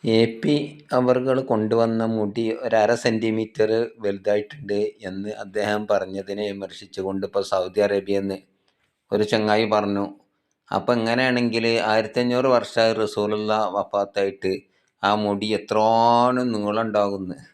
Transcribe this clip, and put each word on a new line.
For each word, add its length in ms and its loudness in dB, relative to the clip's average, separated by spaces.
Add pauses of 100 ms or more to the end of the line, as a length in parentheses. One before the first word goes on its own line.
എ 180 4 (120)
പി 200 -2 (380)
അവർകൾ 500 2
കൊണ്ടുവന്ന 640 0
മുടി 380 -2 (120)
ഒരു 200 -4
അര 200 4
സെന്റിമീറ്റർ 760 0 (280)
വലുതായിട്ടുണ്ട് 800 -4 (260)
എന്ന് 300 -8
അദ്ദേഹം 500 -4
പറഞ്ഞതിനെ 600 -4
വിമർശിച്ചുകൊണ്ട് 800 -8
ഇപ്പോൾ 180 -4
സൗദി 380 -2
അറേബ്യയിൽ 420 0
നിന്ന് 140 -6 (760)
ഒരു 120 2
ചങ്ങായി 460 2
പറഞ്ഞു, 360 0 (680)
"അപ്പം 240 0
ഇങ്ങനെയാണെങ്കിൽ 720 2 (180)
ആയിരത്തി 380 0
അഞ്ഞൂറ് 300 2
വർഷമായി 420 2
റസൂലുള്ള 600 -2 (180)
വഫാത്തായിട്ട് 840 -2 (500)
ആ 120 4
മുടി 360 -2
എത്രോണം 1000 2
നീളം 300 -2
ഉണ്ടാകുന്നു?" 560 -2 (160)